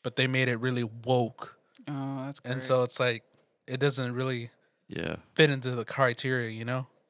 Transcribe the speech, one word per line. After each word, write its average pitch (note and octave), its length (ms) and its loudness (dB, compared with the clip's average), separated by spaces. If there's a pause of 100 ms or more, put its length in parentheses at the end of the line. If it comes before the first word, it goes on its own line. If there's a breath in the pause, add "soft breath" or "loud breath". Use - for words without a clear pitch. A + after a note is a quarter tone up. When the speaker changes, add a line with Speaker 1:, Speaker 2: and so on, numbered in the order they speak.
Speaker 1:
but B2 140 -6
they B2+ 120 4
made C3 220 4
it A#2+ 80 2
really B2 260 0
woke. A#2 720 0 (300)
Speaker 2:
Oh, C3+ 380 -6
that's C#3 140 -12
great. B2 140 -6
Speaker 1:
And B2+ 100 -4
so B2+ 200 4
it's - 160 -2
like, B2 240 0 (440)
it B2+ 120 -4
doesn't C3+ 340 0
really B2 360 -4 (380)
Speaker 3:
Yeah. E2 300 -4 (180)
Speaker 1:
fit D#3 160 8
into B2+ 200 -2
the A#2 140 -4
criteria, B2+ 640 0
you A2+ 160 -8
know? B2+ 220 -4 (220)